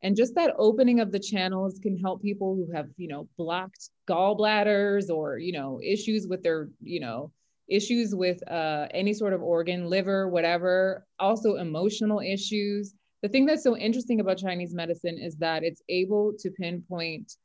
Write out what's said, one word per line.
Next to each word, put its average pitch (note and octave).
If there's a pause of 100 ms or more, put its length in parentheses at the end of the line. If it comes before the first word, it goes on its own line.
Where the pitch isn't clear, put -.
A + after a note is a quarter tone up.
And G3
just A#3
that E4+
opening A#3+
of G#3
the G3
channels F#3+
can G3
help F#3
people G3
who F3
have, D3+
you F3+
know, D3
blocked F3 (180)
gallbladders G3+
or, D3+
you E3+
know, C3+
issues G3+
with F3+
their, D#3+ (100)
you E3
know, C3 (360)
issues G#3+
with, F3+ (120)
uh, D#3
any G3+
sort G#3+
of F3
organ, E3+
liver, F#3+
whatever, F3+ (100)
also G#3+
emotional G3+
issues. G3+ (300)
The G#3
thing C4+
that's D#4
so A#3+
interesting A#3
about F#3+
Chinese F3+
medicine E3+
is D#3+
that D#3+
it's E3+
able G#3
to F#3+
pinpoint F3 (100)